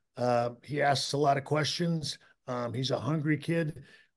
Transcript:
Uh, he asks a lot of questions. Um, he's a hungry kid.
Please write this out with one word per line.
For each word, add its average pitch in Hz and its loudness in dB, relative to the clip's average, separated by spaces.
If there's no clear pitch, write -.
Uh, 120 2
he 139 -6
asks 143 2
a 143 0
lot 139 4
of 139 -4
questions. 151 -2
Um, 123 -4
he's 127 -2
a 113 0
hungry 151 0
kid. 165 -2